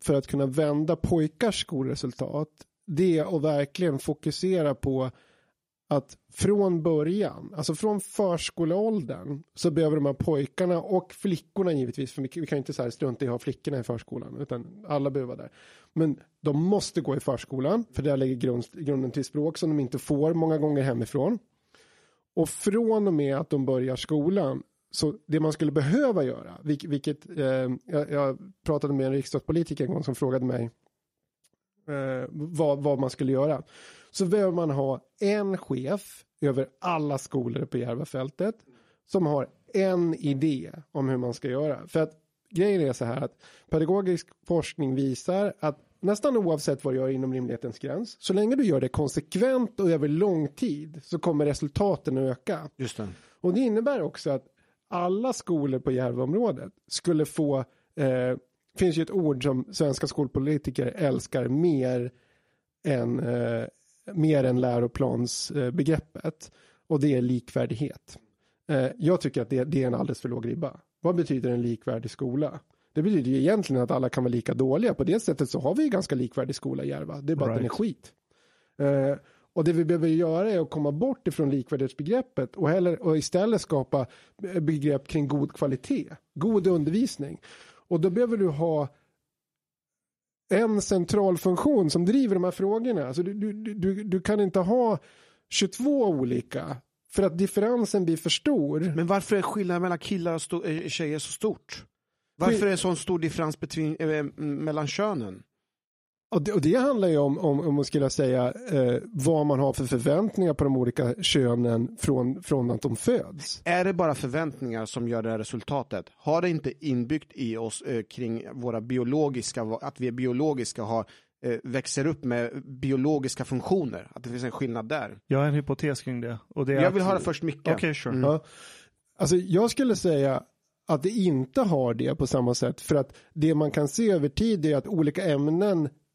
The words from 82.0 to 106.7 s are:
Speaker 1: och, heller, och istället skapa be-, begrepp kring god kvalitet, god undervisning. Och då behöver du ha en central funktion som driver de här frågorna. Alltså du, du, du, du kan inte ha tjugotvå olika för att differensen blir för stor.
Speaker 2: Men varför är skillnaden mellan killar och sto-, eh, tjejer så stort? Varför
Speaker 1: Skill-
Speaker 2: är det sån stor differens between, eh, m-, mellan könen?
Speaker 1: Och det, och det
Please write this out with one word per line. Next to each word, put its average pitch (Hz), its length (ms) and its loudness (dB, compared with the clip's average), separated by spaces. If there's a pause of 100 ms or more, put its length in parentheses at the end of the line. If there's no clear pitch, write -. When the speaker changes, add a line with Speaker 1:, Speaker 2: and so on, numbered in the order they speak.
Speaker 1:
och, 170 140 2
heller, 175 320 2
och 160 160 2
istället 190 440 2
skapa 135 440 0 (360)
be-, 185 200 -2
begrepp 147 460 0
kring 147 200 -2
god 143 260 -2
kvalitet, 147 560 -2 (260)
god 190 320 2
undervisning. 170 720 0 (460)
Och 170 140 2
då 185 80 4
behöver 226 280 2
du 196 100 4
ha 151 400 0 (1700)
en 214 280 2
central 190 560 2
funktion 185 520 4
som 170 160 2
driver 233 300 4
de 180 80 2
här 180 80 0
frågorna. 202 560 0
Alltså 139 160 -2
du, 196 100 -4
du, 208 200 -4 (200)
du, 196 300 -2
du 185 180 0
kan 208 180 0
inte 190 200 2
ha 214 380 2 (520)
tjugotvå 262 580 2
olika 131 680 -2 (340)
för 196 120 2
att 170 140 0
differensen 202 680 2
blir 165 120 2
för 160 120 -2
stor. 156 500 2 (160)
Speaker 2:
Men 165 120 0
varför 196 280 2
är 196 60 2
skillnaden 180 400 -2
mellan 175 180 0
killar 170 340 -2
och 165 80 -2
sto-, 175 240 -6
eh, 165 220 -4
tjejer 151 320 -2
så - 120 -10
stort? - 540 -6 (520)
Varför 202 200 4
Speaker 1:
Skill- 202 100 2
Speaker 2:
är 196 40 4
det 185 60 0
sån 185 180 0
stor 175 240 -2
differens 160 400 -4
between, 156 400 -4
eh, 160 100 0 (100)
m-, 143 180 -4
mellan 151 500 -2
könen? 135 560 -4 (880)
Speaker 1:
Och 175 100 2
det, 170 120 -2
och 190 80 4
det 156 140 4